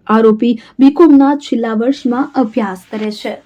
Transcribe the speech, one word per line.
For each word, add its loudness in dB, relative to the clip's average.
આરોપી 2
બીકોમના 4
છેલ્લા -6
વર્ષમાં -4
અભ્યાસ -4
કરે -8
છે. -10